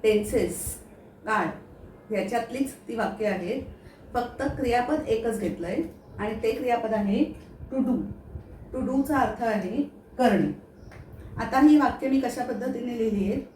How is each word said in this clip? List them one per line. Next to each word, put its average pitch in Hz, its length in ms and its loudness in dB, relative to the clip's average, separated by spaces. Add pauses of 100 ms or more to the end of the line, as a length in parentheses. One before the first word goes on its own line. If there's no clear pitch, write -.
टेन्सेस, 208 720 2 (500)
काळ, 208 200 0 (640)
ह्याच्यातलीच 233 640 -2
ती - 220 -12
वाक्य 214 300 -2
आहेत. 196 360 -2 (520)
फक्त 240 280 -4
क्रियापद 269 680 0
एकच 220 320 0
घेतलंय 180 380 -4 (420)
आणि 214 240 -4
ते 226 80 2
क्रियापद 233 420 0
आहे 208 320 2 (480)
to 262 100 0
do. 214 120 2 (800)
To 254 160 -2
do 269 100 4
चा 285 160 2
अर्थ 233 260 0
आहे 214 400 0 (340)
करणे. 196 340 4 (840)
आता 226 220 2
ही 302 180 10
वाक्य 269 320 2
मी 269 100 4
कशा 247 240 -2
पद्धतीने 240 540 -4
लिहिली 202 340 2
आहेत? 269 100 0 (140)